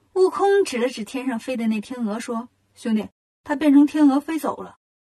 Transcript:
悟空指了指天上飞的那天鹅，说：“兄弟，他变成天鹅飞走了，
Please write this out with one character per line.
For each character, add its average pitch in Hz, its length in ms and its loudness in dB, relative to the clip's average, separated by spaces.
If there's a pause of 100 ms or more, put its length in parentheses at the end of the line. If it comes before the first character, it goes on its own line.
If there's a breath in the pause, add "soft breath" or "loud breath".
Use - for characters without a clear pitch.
(140)
悟 370 160 4
空 403 340 2
指 247 140 -6
了 240 100 0
指 220 160 -8
天 262 220 -8
上 233 120 -4
飞 254 180 -6
的 226 100 -4
那 214 140 -2
天 247 240 -10
鹅， 208 140 -4
说 233 300 -8 (260)
：“兄 226 200 -4
弟， 214 140 -4 (360)
他 294 100 -4
变 294 180 2
成 285 140 8
天 294 220 2
鹅 269 100 2
飞 311 200 -6
走 233 240 -8
了， - 140 -18 (280)